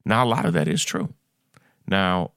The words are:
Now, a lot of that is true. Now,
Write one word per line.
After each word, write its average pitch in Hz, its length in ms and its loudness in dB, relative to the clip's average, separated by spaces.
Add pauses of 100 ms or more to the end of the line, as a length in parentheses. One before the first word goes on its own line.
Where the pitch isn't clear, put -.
Now, 110 200 2
a - 20 2
lot 113 200 0
of 87 80 0
that 80 140 2
is 82 160 -2
true. - 300 -6 (720)
Now, 92 500 2